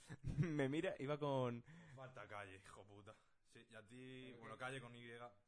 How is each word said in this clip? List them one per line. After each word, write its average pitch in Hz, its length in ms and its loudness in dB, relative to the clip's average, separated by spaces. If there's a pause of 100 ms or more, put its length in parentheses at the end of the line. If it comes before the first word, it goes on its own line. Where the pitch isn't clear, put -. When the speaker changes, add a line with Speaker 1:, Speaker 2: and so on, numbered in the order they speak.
Speaker 1:
<laughs> - 300 0
Me 147 300 8
mira, 165 300 4
iba 139 200 2
con 127 460 4 (300)
Speaker 2:
Falta 127 320 -10
calle, 101 300 -6
hijo 98 280 -14
puta. 104 300 -12 (380)
Sí, 117 180 -16
y 113 40 -14
a 110 80 -10
ti, 127 580 -10
bueno, 110 180 -6
calle 131 220 0
con 120 140 -10
Y, 120 120 -10 (420)